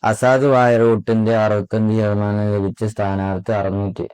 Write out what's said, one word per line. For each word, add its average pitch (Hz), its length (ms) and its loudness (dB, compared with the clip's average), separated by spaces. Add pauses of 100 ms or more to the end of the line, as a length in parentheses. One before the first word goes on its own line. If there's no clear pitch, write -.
അസാധുവായ 127 720 2
വോട്ടിന്റെ 113 580 2
അറുപത്തഞ്ച് 107 640 0
ശതമാനം 104 560 0
ലഭിച്ച 98 300 -4
സ്ഥാനാർത്ഥി 98 680 -4
അറുന്നൂറ്റി, 98 640 -4